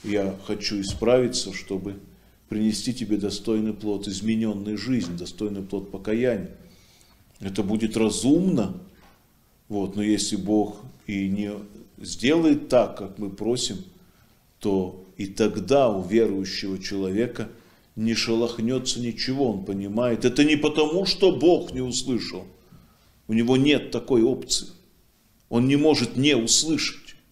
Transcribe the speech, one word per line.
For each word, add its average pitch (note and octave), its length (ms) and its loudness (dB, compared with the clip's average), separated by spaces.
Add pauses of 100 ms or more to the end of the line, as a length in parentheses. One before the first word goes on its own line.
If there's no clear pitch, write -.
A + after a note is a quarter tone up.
Я G2+ 320 -2 (100)
хочу G#2+ 360 -4
исправиться, A2 680 2
чтобы F#2+ 440 -8 (520)
принести G#2+ 460 -2
Тебе G#2 240 -2
достойный G#2+ 560 -2
плод G#2 340 -6
измененной G#2 720 -2
жизни, G2 400 -2
достойный G2+ 460 -8
плод G2 260 -6
покаяния». A2 640 -2 (880)
Это G2 240 -4
будет A2 340 0
разумно, A2+ 840 2 (880)
вот, G2 280 -4
но G#2 80 -2
если G#2 320 0
Бог G#2 480 0 (240)
и G2 200 -2
не G2+ 260 -2 (440)
сделает D3+ 720 2
так, A#2 280 4
как F#2+ 200 -12
мы G2+ 140 -6
просим, A2+ 460 -4 (840)
то F#2+ 440 -2 (140)
и G2+ 80 -6
тогда G#2 640 2
у F#2+ 180 -2
верующего G2 680 0
человека G2+ 720 -4 (460)
не A2+ 200 -2
шелохнется A#2 840 -2
ничего, A#2+ 520 -2
он F#2+ 140 -6
понимает. G#2+ 600 0
Это B2+ 180 4
не D3+ 120 4
потому, D3+ 500 0
что F#3+ 260 4
Бог D#3+ 420 2
не B2+ 80 -6
услышал. A2+ 600 -4 (840)
У A2 60 -2
него A#2 220 4
нет C3+ 360 2
такой A#2 320 2
опции. - 460 0 (800)
Он A#2+ 180 2
не C#3 80 4
может C#3+ 420 4
не C#3+ 180 4
услышать. - 800 0 (160)